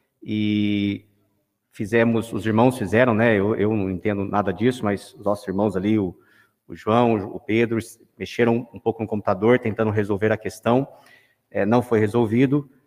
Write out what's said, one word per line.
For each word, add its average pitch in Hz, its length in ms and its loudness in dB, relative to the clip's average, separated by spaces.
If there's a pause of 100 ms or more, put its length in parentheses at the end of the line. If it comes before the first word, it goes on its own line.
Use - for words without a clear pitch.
(220)
e 104 840 -2 (640)
fizemos, 113 640 0
os 98 100 -6
irmãos 113 320 2
fizeram, 113 380 2
né? 113 220 2
Eu, 104 200 0
eu 104 140 0
não 101 220 -2
entendo 98 340 -4
nada 101 260 -2
disso, 117 320 -2
mas 101 300 -4
os - 100 -20
nossos 101 240 -4
irmãos 98 300 -2
ali, 107 220 0
o, 90 180 -4 (500)
o - 80 -16
João, 117 380 2
o 92 260 -6
Pedro, 113 380 0 (400)
mexeram 117 560 -2
um 113 60 -16
pouco 113 240 -4
no 104 40 -6
computador, 107 520 2
tentando 110 320 -2
resolver 104 400 0
a 107 60 0
questão. 120 500 -2 (640)
É, 101 160 -2
não 120 160 2
foi 117 160 0
resolvido, 120 680 0 (200)